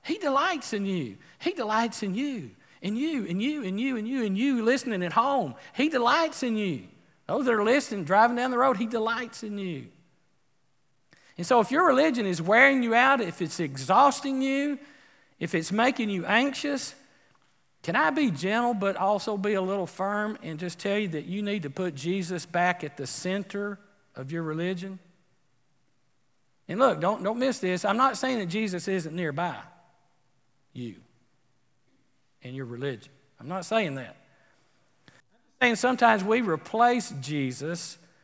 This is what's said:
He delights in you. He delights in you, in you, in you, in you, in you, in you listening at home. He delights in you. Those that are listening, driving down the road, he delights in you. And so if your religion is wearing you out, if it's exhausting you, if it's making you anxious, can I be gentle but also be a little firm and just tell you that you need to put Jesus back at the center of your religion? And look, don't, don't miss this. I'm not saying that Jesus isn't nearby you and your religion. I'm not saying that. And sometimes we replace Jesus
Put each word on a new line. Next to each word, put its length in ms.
He 140
delights 540
in 140
you. 300
He 120
delights 520
in 100
you, 360
in 120
you, 300
in 160
you, 220
in 160
you, 180
in 100
you, 160
in 140
you 260
listening 400
at 100
home. 420
He 140
delights 560
in 120
you. 280
Those 200
that 80
are 100
listening, 400
driving 320
down 140
the 80
road, 180
he 100
delights 560
in 160
you. 280
And 100
so 140
if 100
your 160
religion 380
is 160
wearing 420
you 120
out, 260
if 220
it's 180
exhausting 800
you, 380
if 160
it's 160
making 380
you 160
anxious, 680
can 120
I 160
be 200
gentle 440
but 220
also 400
be 180
a 80
little 240
firm 560
and 160
just 200
tell 200
you 100
that 180
you 160
need 200
to 80
put 240
Jesus 520
back 380
at 120
the 100
center 720
of 180
your 100
religion? 560
And 120
look, 200
don't, 220
don't 160
miss 200
this. 260
I'm 120
not 200
saying 220
that 80
Jesus 420
isn't 260
nearby 420
you 240
and 140
your 100
religion. 460
I'm 100
not 160
saying 320
that. 200
And 180
sometimes 440
we 200
replace 680
Jesus 800